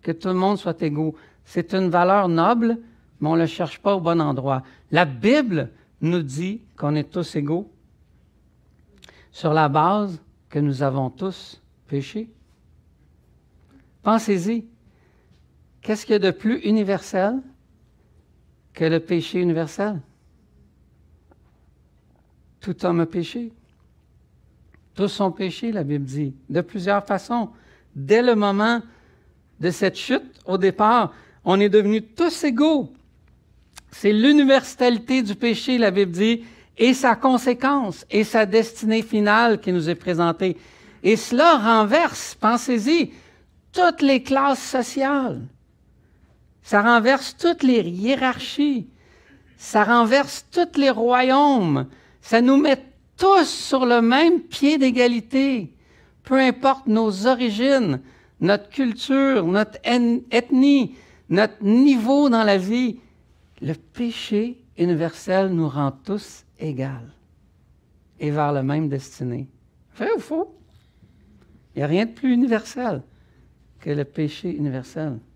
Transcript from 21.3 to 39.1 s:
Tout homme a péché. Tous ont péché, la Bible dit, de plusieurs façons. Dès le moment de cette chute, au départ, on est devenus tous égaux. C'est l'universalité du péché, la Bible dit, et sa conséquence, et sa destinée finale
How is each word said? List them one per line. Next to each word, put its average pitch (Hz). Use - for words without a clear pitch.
Tout -
homme 170
a 165
péché. 220
Tous 202
ont 190
péché, 190
la 208
Bible 143
dit, 135
de 170
plusieurs 196
façons. 208
Dès 147
le 247
moment 208
de 175
cette 185
chute, -
au 185
départ, 208
on 190
est 208
devenus 214
tous 339
égaux. 285
C'est 208
l'universalité 262
du 202
péché, 233
la 220
Bible 185
dit, 226
et 247
sa 254
conséquence, 262
et 214
sa 220
destinée 220
finale 214